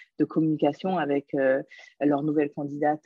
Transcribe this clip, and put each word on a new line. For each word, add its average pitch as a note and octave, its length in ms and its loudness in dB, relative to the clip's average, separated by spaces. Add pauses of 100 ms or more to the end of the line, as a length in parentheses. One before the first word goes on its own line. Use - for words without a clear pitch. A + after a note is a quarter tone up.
(200)
de D3+ 60 2
communication D#3 760 0
avec, C#3+ 340 -2
euh, C3+ 300 2 (360)
leur C#3+ 220 2
nouvelle D3 320 0
candidate, D3 520 -2